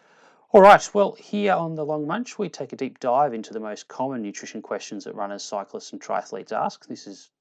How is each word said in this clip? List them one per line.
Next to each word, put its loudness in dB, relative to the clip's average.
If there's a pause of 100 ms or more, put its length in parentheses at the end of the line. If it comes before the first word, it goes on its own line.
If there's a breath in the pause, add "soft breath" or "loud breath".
(520 loud breath)
All 10
right, 10
well, 2
here -2
on -2
The -6
Long -4
Munch, -6
we -6
take -12
a -12
deep -8
dive 2
into -12
the -8
most -12
common -8
nutrition -12
questions -10
that -14
runners, -10
cyclists -10
and -14
triathletes -8
ask. -6
This -16
is -20 (120)